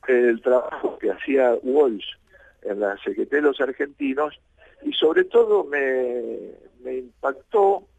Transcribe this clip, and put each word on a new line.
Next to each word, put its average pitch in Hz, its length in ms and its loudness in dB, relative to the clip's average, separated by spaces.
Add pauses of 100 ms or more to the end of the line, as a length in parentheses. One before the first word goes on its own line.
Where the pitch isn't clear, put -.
el 120 340 4
trabajo - 560 0
que 101 140 -2
hacía 127 500 0
Walsh 127 460 0 (540)
en 101 180 -6
la 101 180 -2
Secretaría 110 440 -4
de 147 60 4
los 135 120 -2
Argentinos, 139 800 -4 (420)
y 208 100 -6
sobre 165 320 2
todo 208 400 4
me, 123 880 -4 (340)
me 127 120 -8
impactó - 880 -2 (120)